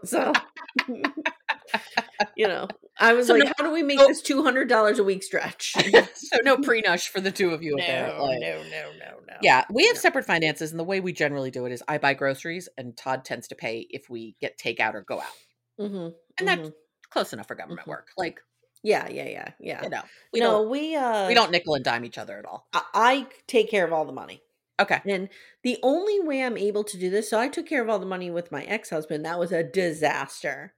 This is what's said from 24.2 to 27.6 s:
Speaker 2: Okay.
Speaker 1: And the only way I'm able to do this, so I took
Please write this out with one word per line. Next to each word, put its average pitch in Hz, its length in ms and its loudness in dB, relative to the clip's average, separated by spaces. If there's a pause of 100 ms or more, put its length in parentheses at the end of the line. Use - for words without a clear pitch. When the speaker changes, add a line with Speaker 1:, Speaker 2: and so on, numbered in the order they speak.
Speaker 2:
Okay. 196 280 2
Speaker 1:
And 196 240 -4 (340)
the 247 200 -2
only 381 360 2
way 277 240 -2
I'm 233 140 -4
able 208 260 -2
to 208 140 -12
do 180 120 -4
this, 214 200 -2
so 220 100 0
I 247 80 0
took 320 180 -8